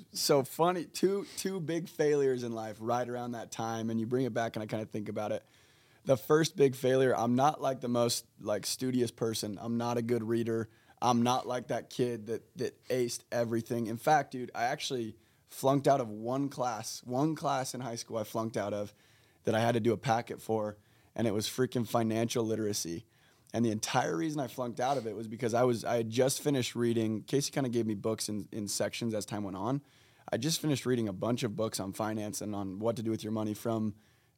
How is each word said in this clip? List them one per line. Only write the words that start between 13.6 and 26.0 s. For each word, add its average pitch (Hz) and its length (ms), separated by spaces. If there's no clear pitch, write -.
In 113 100
fact, 147 360
dude, 123 220
I 113 100
actually 123 520
flunked 139 400
out 139 120
of 113 100
one 123 380
class, 120 560
one 139 300
class 139 400
in 120 60
high 117 160
school 113 200
I 107 80
flunked 113 320
out 101 160
of 104 220
that 113 100
I 107 60
had 117 140
to 117 60
do 113 120
a 104 40
packet 117 440
for, 107 360
and 113 100
it 104 60
was 104 160
freaking 120 380
financial 117 580
literacy. 104 600
And 117 120
the 113 60
entire 127 460
reason 156 240
I 127 60
flunked 120 320
out 127 180
of 113 120
it 101 80
was 113 100
because 113 280
I 120 100
was, 120 200
I 117 120
had 117 140